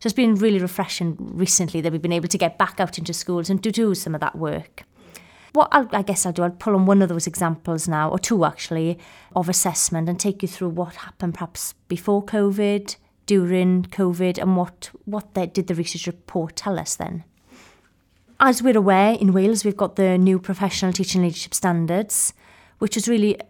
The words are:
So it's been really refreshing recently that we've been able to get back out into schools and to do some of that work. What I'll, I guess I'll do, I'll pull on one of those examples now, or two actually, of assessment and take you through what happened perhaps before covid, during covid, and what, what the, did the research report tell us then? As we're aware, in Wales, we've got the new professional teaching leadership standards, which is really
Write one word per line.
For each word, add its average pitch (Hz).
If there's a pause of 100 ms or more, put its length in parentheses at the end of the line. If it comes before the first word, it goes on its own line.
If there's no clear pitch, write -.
So 233
it's 214
been 226
really 202
refreshing 180
recently 175
that 156
we've 160
been 175
able 170
to -
get 170
back -
out -
into 165
schools 175
and 190
to 220
do 220
some 170
of 151
that -
work. 156 (720)
What 294
I'll, 269
I 202
guess 196
I'll 180
do, 175
I'll 175
pull 202
on 190
one 196
of 190
those 170
examples 165
now, 156
or -
two 190
actually, 165 (360)
of 175
assessment 170
and 180
take 202
you 185
through 180
what 175
happened -
perhaps - (120)
before 202
covid, 202 (300)
during 185
covid, 180
and 185
what, - (140)
what 208
the, 185
did 175
the 175
research 170
report 170
tell 196
us 160
then? 165 (1200)
As 254
we're 247
aware, 202
in 190
Wales, 196
we've 202
got 190
the 185
new 185
professional 190
teaching 185
leadership -
standards, 175 (440)
which 220
is 220
really 214 (120)